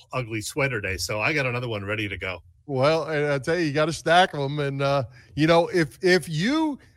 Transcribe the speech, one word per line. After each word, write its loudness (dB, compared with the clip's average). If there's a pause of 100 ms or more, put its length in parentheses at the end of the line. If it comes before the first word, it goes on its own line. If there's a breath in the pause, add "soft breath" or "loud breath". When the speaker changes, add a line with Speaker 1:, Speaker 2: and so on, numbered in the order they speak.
(140)
Speaker 1:
ugly -6
sweater -2
day, -6
so -6
I 0
got 0
another -4
one -6
ready -4
to -8
go. -8 (240)
Speaker 2:
Well, 2
and -2
I 0
tell -2
you, 0
you -2
gotta 0
stack 4
'em. -4
And, -4
uh, 0 (320 soft breath)
you 2
know, 6
if, 0
if 4
you, 0 (180 soft breath)